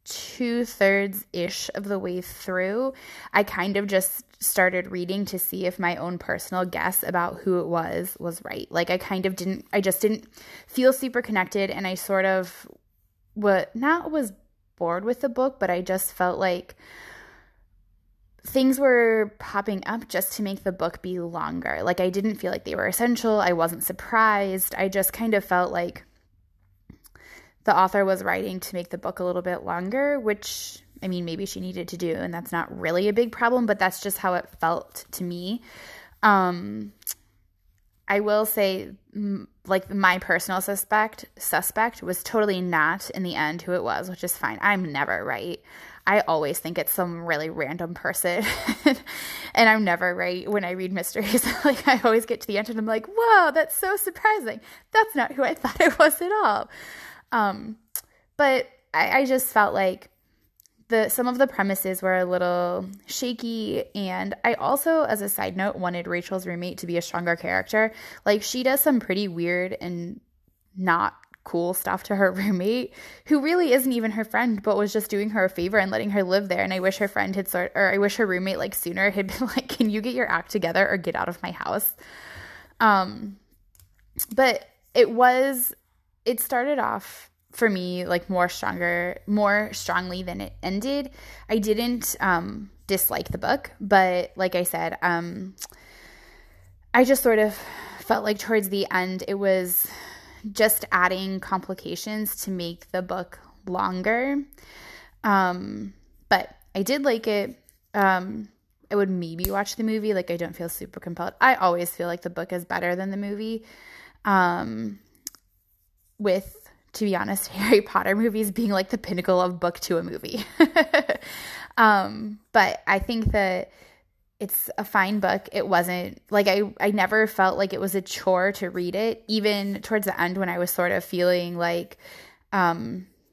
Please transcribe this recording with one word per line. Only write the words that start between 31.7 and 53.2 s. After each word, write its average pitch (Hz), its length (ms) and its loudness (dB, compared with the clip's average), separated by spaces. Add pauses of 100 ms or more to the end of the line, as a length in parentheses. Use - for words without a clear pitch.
to 175 80 -10
do, 170 160 -2
and 175 200 -4
that's 170 200 -10
not - 260 -4
really 175 300 2
a 208 40 2
big 226 200 2
problem, 240 320 2
but 208 140 0
that's 185 200 2
just 202 180 -6
how 185 180 0
it - 120 -4 (140)
felt - 520 -2
to 185 120 -6
me. 180 360 -6 (600)
Um, 202 720 2 (1120)
I 202 140 2
will 208 240 2
say, 190 460 0 (220)
m-, 202 360 -6 (160)
like, 190 280 -2
my 185 260 0
personal 185 420 -2
suspect, 214 640 -2 (120)
suspect - 640 -2
was 180 220 -6
totally 208 380 0
not 170 480 0
in - 140 -6
the 175 120 -4
end 151 280 -2
who 180 100 -4
it 175 100 0
was, 135 260 -4
which 180 140 -12
is 180 140 -4
fine. - 240 -6
I'm 185 320 0
never 110 320 -2
right. 120 340 -8 (460)
I 202 160 4
always 156 360 0
think 170 200 -6
it's - 160 -2
some 170 320 -4
really 160 240 -2
random 165 440 -6
person, 180 520 -2 (180)
<laughs> - 220 0
and - 840 2
I'm 214 140 6
never 180 320 2
right 180 340 -2
when 208 140 0
I 175 80 -4
read 185 220 -4
mysteries. 202 520 0 (100)
<laughs> - 100 -2
Like, 277 200 2
I 254 200 6
always 226 200 6
get 226 140 -4
to - 80 -16
the 202 100 -2
end 208 120 -4
and 226 100 -6
I'm 214 60 -2
like, 220 220 -2
"Whoa, 415 440 6